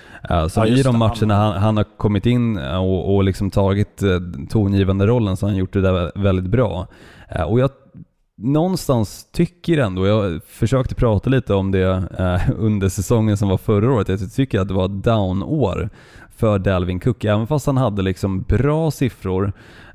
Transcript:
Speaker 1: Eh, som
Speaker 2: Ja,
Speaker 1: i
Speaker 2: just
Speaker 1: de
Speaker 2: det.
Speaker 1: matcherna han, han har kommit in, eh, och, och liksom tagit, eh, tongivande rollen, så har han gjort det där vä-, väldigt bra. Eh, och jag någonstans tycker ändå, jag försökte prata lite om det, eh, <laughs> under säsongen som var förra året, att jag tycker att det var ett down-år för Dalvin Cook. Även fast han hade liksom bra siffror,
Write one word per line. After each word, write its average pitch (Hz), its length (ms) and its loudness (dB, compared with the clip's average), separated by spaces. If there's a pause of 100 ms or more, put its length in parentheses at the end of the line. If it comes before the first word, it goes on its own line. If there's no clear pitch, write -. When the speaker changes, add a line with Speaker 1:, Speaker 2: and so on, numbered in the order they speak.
(300)
Speaker 1:
Eh, 82 180 0
som 110 160 0
Speaker 2:
Ja, 110 40 2
Speaker 1:
i 117 40 2
Speaker 2:
just 131 120 4
Speaker 1:
de 127 100 2
Speaker 2:
det. 113 60 2
Speaker 1:
matcherna 107 360 2
han, 104 260 2
han 107 160 2
har 104 80 2 (120)
kommit 101 280 0
in, 120 320 2
eh, 71 200 -4
och, 92 380 0
och 98 80 4
liksom 98 280 0
tagit, 98 520 0
eh, 98 60 2 (400)
tongivande 98 580 2
rollen, 107 300 0
så - 80 -4
har - 60 0
han 95 80 -2
gjort 92 140 -4
det 98 80 2
där 95 120 2
vä-, 87 220 -2
väldigt 92 360 0
bra. 92 360 0 (420)
Eh, - 140 -4
och 107 160 0
jag 135 100 2 (680)
någonstans 139 920 -2
tycker - 460 0
ändå, 95 300 0
jag 101 400 0
försökte - 480 -2
prata 113 340 0
lite 127 240 0
om 95 180 0
det, 92 320 2 (160)
eh, 90 220 0 (100)
<laughs> - 60 -6
under 104 320 0
säsongen 107 480 0
som 101 120 0
var 92 80 2
förra 110 360 0
året, 98 160 0
att 95 120 -2
jag 92 120 -8
tycker 131 260 -2
att 95 80 -2
det 95 60 -6
var 95 120 0
ett 98 180 -6
down-år 98 840 0 (480)
för 104 220 2
Dalvin 90 400 -2
Cook. - 240 -2
Även 107 240 0
fast 147 180 -2
han 135 120 0
hade 104 240 0
liksom 95 400 -2
bra 147 500 0
siffror, 98 640 -2 (420)